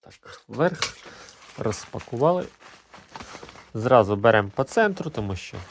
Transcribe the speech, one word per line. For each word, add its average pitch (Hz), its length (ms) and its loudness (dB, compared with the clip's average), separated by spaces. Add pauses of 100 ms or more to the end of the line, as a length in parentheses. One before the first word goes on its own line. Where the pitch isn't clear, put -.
Так, - 460 -20
верх 151 500 -4 (600)
розпакували. 131 880 -2 (1300)
Зразу 110 420 4
беремо 104 400 4
по 135 80 -2
центру, 196 460 0
тому 101 260 -6
що - 220 -12 (140)